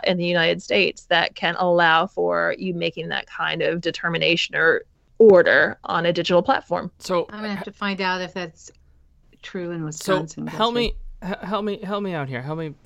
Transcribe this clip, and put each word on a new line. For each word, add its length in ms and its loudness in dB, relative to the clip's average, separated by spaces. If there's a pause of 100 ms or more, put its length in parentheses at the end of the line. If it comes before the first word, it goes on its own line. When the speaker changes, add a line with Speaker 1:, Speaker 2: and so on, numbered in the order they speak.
Speaker 1:
in 120 2
the 80 -2
United 360 2
States 460 0
that 280 0
can 220 -4
allow 500 4
for 520 -2
you 140 -4
making 360 -6
that 180 -6
kind 340 -6
of 200 0
determination 720 -2
or 280 2 (360)
order 680 8
on 200 -2
a 80 2
digital 300 2
platform. 560 -2
Speaker 2:
So 300 -2
Speaker 3:
I'm 120 -12
gonna 140 -6
have 80 -8
to 80 -10
find 300 -4
out 200 -2
if 120 -10
that's 380 -12 (680)
true 300 -10
in 180 -6
Speaker 2:
so 300 -2
Speaker 3:
Wisconsin, 280 -8
Speaker 2:
help 260 -2
Speaker 3:
Guthrie. 20 -4
Speaker 2:
me, 200 -2 (280)
h-, 200 -6
help 220 -4
me, 160 -6
help 220 -6
me 100 -6
out 160 -6
here. 120 -6
Help 180 -8
me 140 -10 (120)